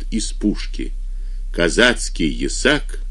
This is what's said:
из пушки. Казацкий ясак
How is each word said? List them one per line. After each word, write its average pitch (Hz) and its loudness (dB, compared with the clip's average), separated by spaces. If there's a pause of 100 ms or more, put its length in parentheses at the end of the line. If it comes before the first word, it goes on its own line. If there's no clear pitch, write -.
(100)
из 110 -2
пушки. - -2 (640)
Казацкий 95 4
ясак - 0 (100)